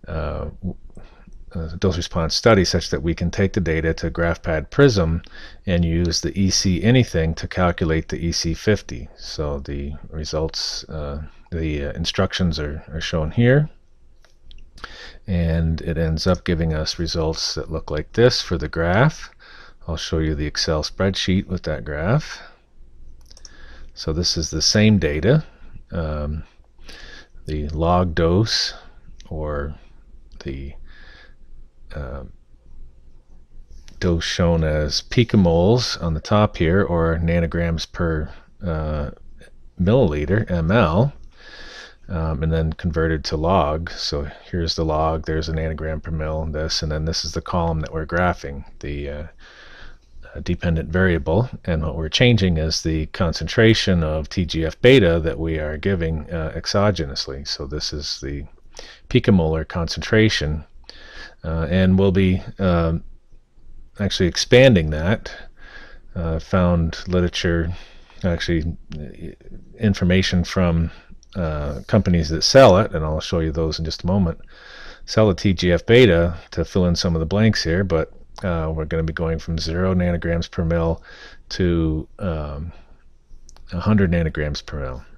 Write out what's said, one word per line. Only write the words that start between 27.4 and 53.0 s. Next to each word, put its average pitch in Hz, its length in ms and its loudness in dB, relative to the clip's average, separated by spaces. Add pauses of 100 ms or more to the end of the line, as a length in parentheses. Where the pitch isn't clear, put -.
the 76 240 -6
log 85 440 2
dose, 85 600 2 (540)
or 76 460 -6 (680)
the, 69 300 -10 (1160)
uh, 69 320 -12 (1700)
dose 85 240 2
shown 85 400 2
as 76 380 0
picomoles 104 1000 2
on 82 140 -2
the 76 60 -4
top 107 380 2
here, 87 260 4
or 82 360 2
nanograms 85 720 0
per, 80 420 -2 (320)
uh, 76 460 -4 (720)
milliliter, 92 680 2
M 85 220 0
L, 113 420 4 (960)
um, 80 360 -2
and 80 80 0
then 80 220 0
converted 80 500 -2
to - 120 -4
log. 80 540 0
So 73 380 -6 (160)
here's 82 320 -4
the 82 80 -2
log, 78 400 0
there's 80 240 -2
a 80 60 -2
nanogram 78 460 -4
per 80 120 -8
mil, 78 340 -4
this, 78 360 -4
and 78 100 -4
then 78 140 -4
this 82 180 -4
is 82 80 -8
the 82 100 -6
column 82 380 -2
that - 120 -8
we're 80 140 -6
graphing, 82 580 -2 (140)
the, 71 300 -8
uh, 73 180 -10 (1040)
uh, - 120 -12
dependent 85 440 -2
variable, 87 600 2 (140)
and 80 180 -2
what 76 140 -4
we're 80 120 -4
changing 98 480 4
is 78 260 -2
the 80 240 -2